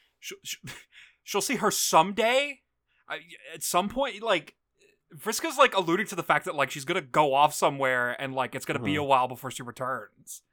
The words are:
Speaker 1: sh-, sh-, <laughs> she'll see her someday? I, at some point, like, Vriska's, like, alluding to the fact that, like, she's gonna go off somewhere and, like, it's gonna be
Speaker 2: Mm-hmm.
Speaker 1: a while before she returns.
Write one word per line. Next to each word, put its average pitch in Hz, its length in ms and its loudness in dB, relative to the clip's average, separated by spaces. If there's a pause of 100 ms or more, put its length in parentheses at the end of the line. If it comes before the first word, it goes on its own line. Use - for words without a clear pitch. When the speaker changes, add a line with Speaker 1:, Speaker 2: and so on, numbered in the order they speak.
(180)
Speaker 1:
sh-, - 140 -16 (100)
sh-, - 220 -10
<laughs> - 80 -14 (500)
she'll - 180 -2
see 208 160 -2
her 196 140 2
someday? 226 880 2 (480)
I, 156 120 -10 (340)
at 160 80 -12
some - 260 0
point, 226 340 -4
like, 196 340 0 (600)
Vriska's, 254 400 -6
like, 262 200 6
alluding 180 320 0
to 196 80 -8
the 165 60 -6
fact 151 240 2
that, 165 100 -6
like, 135 140 0
she's 143 140 -10
gonna 175 160 -2
go 147 320 2
off 143 220 6
somewhere 131 640 0
and, 131 140 -8
like, 127 200 -4
it's - 120 -8
gonna 147 140 -4
be 143 140 -2
Speaker 2:
Mm-hmm. 147 60 -2
Speaker 1:
a 147 40 -2
while 131 240 4
before 127 220 -10
she 139 120 -12
returns. 123 800 -10 (100)